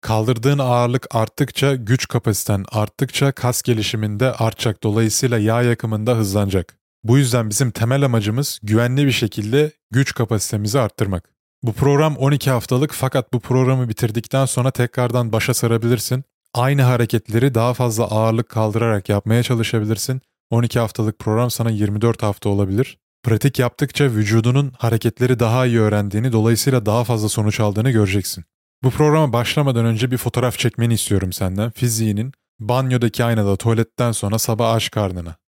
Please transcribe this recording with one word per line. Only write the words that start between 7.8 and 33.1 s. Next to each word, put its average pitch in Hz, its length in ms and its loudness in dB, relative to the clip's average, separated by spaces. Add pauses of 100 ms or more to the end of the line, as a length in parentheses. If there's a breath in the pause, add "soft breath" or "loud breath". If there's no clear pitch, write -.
amacımız 117 580 -2
güvenli 120 440 2
bir 131 60 2
şekilde 117 600 0 (180)
güç 131 240 0
kapasitemizi 107 640 -2
arttırmak. 98 500 -2 (320)
Bu 117 100 -2
program 143 440 2
on 135 160 2
iki 139 180 0
haftalık 131 440 0
fakat - 380 -2
bu 123 80 -2
programı 127 480 0
bitirdikten 117 580 -2
sonra 127 240 0
tekrardan 120 640 -2
başa 113 220 0
sarabilirsin. 117 680 0 (300)
Aynı 135 280 2
hareketleri 120 720 2
daha 117 200 2
fazla 117 300 0
ağırlık 110 440 0
kaldırarak 110 600 -2
yapmaya 107 340 2
çalışabilirsin. 113 800 -2 (300)
On 117 120 2
iki 120 160 0
haftalık 110 400 -2
program 117 320 0
sana 117 200 -2
yirmi 104 300 -2
dört 117 220 0
hafta 107 260 -2
olabilir. 101 500 -2 (240)
Pratik 123 360 0
yaptıkça 131 460 -2
vücudunun 117 760 2
hareketleri 117 600 0
daha 120 280 2
iyi 117 140 2
öğrendiğini, 104 520 0
dolayısıyla 113 540 2
daha 113 180 2
fazla 107 240 -2
sonuç 107 320 0
aldığını 107 300 0
göreceksin. 98 540 0 (380)
Bu 131 80 2
programa 151 420 4
başlamadan 120 520 0
önce 117 260 2
bir 127 60 -2
fotoğraf 120 420 0
çekmeni 117 360 0
istiyorum 95 380 0
senden. 98 380 -2
Fiziğinin 113 640 -2 (280)
banyodaki 123 640 0